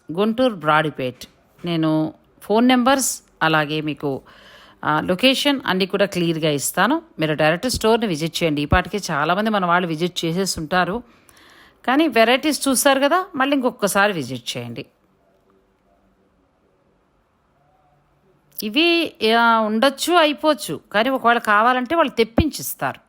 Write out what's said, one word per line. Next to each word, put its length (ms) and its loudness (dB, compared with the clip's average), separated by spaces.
గుంటూరు 420 0
బ్రాడీపేట్. 720 -2
నేను 500 0
ఫోన్ 260 2
నెంబర్స్ 540 2
అలాగే 380 0
మీకు, 420 -4
ఆ, 160 0
లొకేషన్ 680 0
అన్నీ 200 0
కూడా 180 0
క్లియర్గా 460 -2
ఇస్తాను. 520 0
మీరు 160 0
డైరెక్ట్ 340 0
స్టోర్‌ని 380 0
విజిట్ 360 -4
చేయండి. 200 0
ఈ 20 -4
పాటికే 340 0
చాలామంది 400 -2
మన 160 0
వాళ్ళు 220 0
విజిట్ 360 -4
చేసేసి 360 -4
ఉంటారు, 420 -2
కానీ 220 2
వెరైటీస్ 600 2
చూస్తారు 320 2
కదా, 340 2
మళ్ళీ 220 0
ఇంకొకసారి 560 0
విజిట్ 440 -8
చేయండి. 300 -12
ఇవి, 520 0
ఆ, 280 4
ఉండొచ్చు, 540 0
అయిపోవచ్చు, 680 0
కానీ 180 0
ఒకవేళ 280 2
కావాలంటే 560 2
వాళ్ళు 180 2
తెప్పించిస్తారు, 960 -2